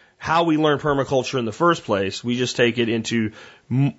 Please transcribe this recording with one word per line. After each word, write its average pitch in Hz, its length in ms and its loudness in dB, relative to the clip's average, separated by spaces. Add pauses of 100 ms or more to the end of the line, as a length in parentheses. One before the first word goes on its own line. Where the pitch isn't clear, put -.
(180)
how 165 260 0
we 160 120 2
learn 151 220 2
permaculture 139 600 0
in 117 80 -2
the 110 60 -4
first 170 300 2
place. 98 400 -2
We 120 140 -2
just 123 180 -2
take 120 240 2
it 117 100 2
into, 113 440 -2 (380)
m-, 131 280 2